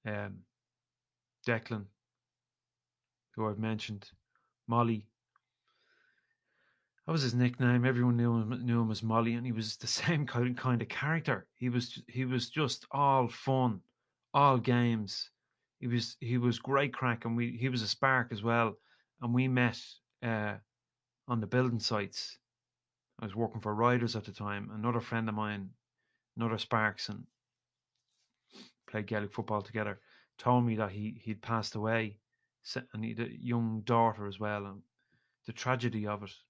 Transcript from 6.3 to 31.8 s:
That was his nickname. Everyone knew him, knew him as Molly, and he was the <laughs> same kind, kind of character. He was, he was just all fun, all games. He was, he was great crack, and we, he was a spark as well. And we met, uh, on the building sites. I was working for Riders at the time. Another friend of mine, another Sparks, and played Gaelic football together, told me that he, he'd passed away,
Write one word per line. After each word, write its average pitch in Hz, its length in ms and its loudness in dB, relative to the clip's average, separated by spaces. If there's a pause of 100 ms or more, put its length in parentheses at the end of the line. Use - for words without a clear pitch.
That 156 60 -4
was 156 120 2
his 120 100 0
nickname. 123 500 4
Everyone 123 320 4
knew 120 220 4
him, 123 280 -2
knew 117 160 2
him 113 100 2
as 107 120 -4
Molly, 113 300 2
and 120 120 -4
he 123 60 -2
was 107 240 -4
the 120 120 -10
<laughs> - 0 -
same 151 380 0
kind, 123 320 0
kind 123 240 0
of 120 60 -6
character. 151 680 -2
He 127 120 -4
was, 123 400 -2
he 131 160 -4
was 127 260 -2
just - 420 -2
all 139 360 4
fun, 127 540 0 (520)
all 139 240 6
games. 120 760 2 (480)
He 127 80 -6
was, 117 340 -2
he 123 160 0
was 120 220 2
great 135 340 0
crack, 120 320 -2
and 117 100 0
we, 120 240 -2
he 131 80 0
was 123 140 -2
a 104 60 -2
spark 127 440 2
as 104 100 -6
well. 117 360 2 (460)
And 120 120 0
we 127 120 4
met, 123 320 2 (440)
uh, 107 300 -2 (760)
on 120 120 0
the 104 80 -2
building 120 320 2
sites. - 580 -4 (840)
I - 60 -8
was 95 100 -10
working 110 260 -4
for 104 140 -2
Riders 120 400 2
at 104 100 -4
the 95 60 -14
time. 101 420 -6
Another 113 260 -2
friend 113 300 -2
of 107 60 -4
mine, 104 340 -4 (680)
another 113 220 -2
Sparks, 107 500 0
and 101 160 -10 (1700)
played 107 160 -4
Gaelic 104 260 -2
football 104 300 -2
together, 104 380 -4 (400)
told 123 260 6
me 113 120 2
that 107 120 0
he, 107 340 -6
he'd 107 200 -6
passed 113 320 -2
away, 110 420 0 (480)